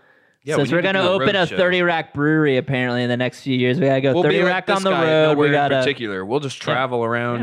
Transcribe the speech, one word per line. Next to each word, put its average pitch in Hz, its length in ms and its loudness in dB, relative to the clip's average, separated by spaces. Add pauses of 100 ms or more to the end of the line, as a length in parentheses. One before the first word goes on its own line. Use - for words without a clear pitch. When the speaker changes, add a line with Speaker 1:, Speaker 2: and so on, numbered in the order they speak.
(460)
Speaker 1:
Yeah, 143 120 -2
Speaker 2:
Since 139 140 0
Speaker 1:
we 165 40 2
Speaker 2:
we're 175 60 0
Speaker 1:
need 185 80 0
to 190 40 0
Speaker 2:
gonna 190 140 0
Speaker 1:
do 180 40 2
a 190 40 2
Speaker 2:
open - 120 0
Speaker 1:
road 202 80 0
Speaker 2:
a 180 120 0
Speaker 1:
show. 190 100 -6
Speaker 2:
thirty 180 240 2
Rack 170 320 -2
brewery 151 440 2
apparently 123 440 -2
in 120 80 -2
the 123 80 0
next 123 240 -4
few 131 160 -2
years, 127 220 2
we 135 80 2
gotta 135 140 2
go 135 120 2
Speaker 1:
We'll 175 100 2
be 147 60 2
Speaker 2:
thirty 175 140 2
Speaker 1:
like 180 80 2
Speaker 2:
Rack 180 160 -4
Speaker 1:
this 202 100 0
Speaker 2:
on 190 60 -4
the 190 80 0
Speaker 1:
guy, 156 120 0
Speaker 2:
road. 156 200 4
Speaker 1:
Nowhere 156 140 2
Speaker 2:
We 147 100 4
Speaker 1:
in 143 60 0
Speaker 2:
gotta 139 260 2
Speaker 1:
Particular. 120 460 -4
We'll 127 160 -2
just 135 180 -8
Speaker 2:
Yeah. 123 140 -4
Speaker 1:
travel 123 300 -2
around, 120 400 -2